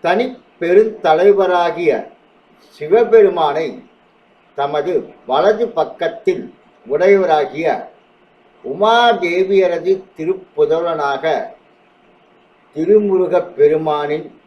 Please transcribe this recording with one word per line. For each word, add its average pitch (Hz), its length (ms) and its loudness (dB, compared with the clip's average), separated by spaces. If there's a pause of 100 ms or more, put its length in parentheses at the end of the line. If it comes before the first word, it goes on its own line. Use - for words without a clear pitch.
தனி 196 220 0 (340)
பெருந்தலைவராகிய 175 1300 2 (880)
சிவபெருமானை 175 840 2 (920)
தமது 147 340 -4 (340)
வலது 202 420 0
பக்கத்தில் - 760 -4 (420)
உடையவராகிய 160 800 0 (1000)
உமாதேவியரது 190 1300 0 (220)
திருப்புதல்வனாக 160 1080 -4 (1500)
திருமுருகப் 185 800 2
பெருமானின் 151 680 0 (200)